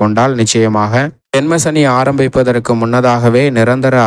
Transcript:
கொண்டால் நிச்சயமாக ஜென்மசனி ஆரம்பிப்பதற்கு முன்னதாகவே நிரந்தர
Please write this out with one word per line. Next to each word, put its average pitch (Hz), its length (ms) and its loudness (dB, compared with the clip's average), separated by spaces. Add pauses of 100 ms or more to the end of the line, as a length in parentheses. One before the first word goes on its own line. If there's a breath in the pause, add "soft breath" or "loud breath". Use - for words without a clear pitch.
கொண்டால் 113 400 0
நிச்சயமாக 110 640 0 (320)
ஜென்மசனி 156 480 0 (140)
ஆரம்பிப்பதற்கு 131 840 0
முன்னதாகவே 120 640 2 (140)
நிரந்தர 131 360 0 (120)